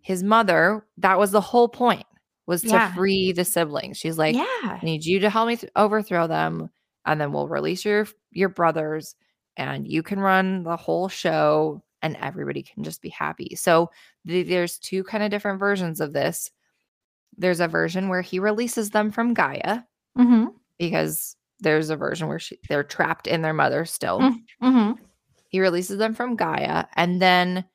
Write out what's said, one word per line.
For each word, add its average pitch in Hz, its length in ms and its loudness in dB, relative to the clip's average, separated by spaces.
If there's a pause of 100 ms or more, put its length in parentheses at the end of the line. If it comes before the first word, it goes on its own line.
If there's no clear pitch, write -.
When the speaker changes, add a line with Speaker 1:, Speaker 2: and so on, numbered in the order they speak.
Speaker 1:
his 185 220 -4
mother, 202 600 4 (140)
that 190 220 4
was 202 120 4
the 208 100 6
whole 240 280 4
point, - 360 0 (420)
was 170 160 0
to 226 60 -4
Speaker 2:
Yeah. 202 260 4
Speaker 1:
free 190 380 2
the 175 120 -2
siblings. 147 520 -2
She's 160 200 -6
like, 156 180 2
Speaker 2:
Yeah. 294 100 0 (180)
Speaker 1:
"I 185 180 -6
need 160 240 -4
you 185 140 2
to 208 100 2
help 226 180 0
me 233 100 -2
th-, - 180 -16
overthrow 202 500 2
them, 160 440 -2 (360)
and 156 160 0
then 143 100 -2
we'll 147 180 -4
release 156 360 -4
your, 208 220 0 (240)
your 185 180 0
brothers, 160 680 -2 (420)
and 139 300 -6
you 156 140 -2
can 196 180 -6
run 190 440 2
the 165 140 -4
whole 170 320 -2
show, 156 760 0 (180)
and 156 140 -4
everybody 143 480 -8
can - 200 -14
just 156 200 -10
be - 60 -12
happy." - 460 -8
So 170 360 2 (340)
th-, 175 220 -2
there's 175 320 -2
two 190 240 -6
kind 208 200 -4
of 214 60 0
different 202 300 -4
versions 190 420 0
of 147 120 -4
this. 156 360 -2 (880)
There's 175 220 0
a 170 80 2
version 165 420 -2
where 185 120 0
he 180 180 -6
releases 214 520 -2
them 214 200 0
from 233 240 0
Gaia, 185 460 -2 (360)
Speaker 2:
Mm-hmm. 240 300 6 (320)
Speaker 1:
because 160 560 -2 (240)
there's 156 320 2
a 156 40 -2
version 156 320 -4
where 151 120 -6
she, - 180 -14 (100)
they're 143 160 0
trapped 160 440 -2
in 165 160 0
their 156 100 -2
mother 147 320 2
still. - 340 -4
Speaker 2:
Mm, 262 160 4 (260)
mm-hmm. 240 300 4 (580)
Speaker 1:
He 190 120 -2
releases 185 360 0
them 220 160 0
from 240 220 -4
Gaia 160 500 -2 (100)
and 180 260 0
then 180 420 2 (120)